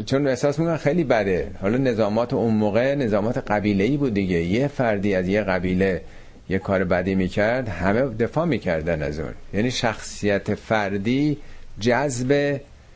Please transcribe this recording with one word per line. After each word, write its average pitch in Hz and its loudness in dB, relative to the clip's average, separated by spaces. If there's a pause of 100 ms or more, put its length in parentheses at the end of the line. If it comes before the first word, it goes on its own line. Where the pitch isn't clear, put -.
چون 139 2
احساس 139 0
می‌کنن 165 0
خیلی 156 0
بده. 98 2 (100)
حالا 101 2
نظامات 117 0
اون 113 2
موقع 107 2
نظامات 107 0
قبیله‌ای 104 2
بود 139 0
دیگه، 92 2
یه 110 2
فردی 104 0
از 90 0
یه 101 2
قبیله 92 0 (480)
یه 92 0
کار 95 0
بدی 90 0
می‌کرد، 107 0
همه 92 0
دفاع 123 -2
می‌کردن 85 0
از 73 -4
اون. 62 -8 (200)
یعنی 110 0
شخصیت 104 -2
فردی 110 -2 (420)
جذب 135 0 (340)